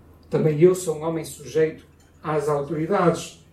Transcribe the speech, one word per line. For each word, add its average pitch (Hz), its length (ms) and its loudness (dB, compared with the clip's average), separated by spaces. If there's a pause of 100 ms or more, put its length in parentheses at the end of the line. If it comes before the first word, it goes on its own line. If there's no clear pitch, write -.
(340)
Também 147 260 0
eu 185 140 8
sou 160 240 -4
um 151 60 -8
homem 165 200 -4
sujeito 156 600 -4 (380)
às 151 260 -2
autoridades. 160 1040 0